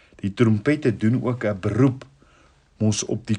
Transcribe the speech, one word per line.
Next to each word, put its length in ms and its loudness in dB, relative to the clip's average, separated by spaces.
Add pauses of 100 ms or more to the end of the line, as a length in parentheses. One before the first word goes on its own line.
(220)
Die 120 -2
trompette 640 2
doen 280 0
ook 200 -4
'n 160 -2
beroep 440 2 (760)
mos 260 0
op 220 -6
die 120 -2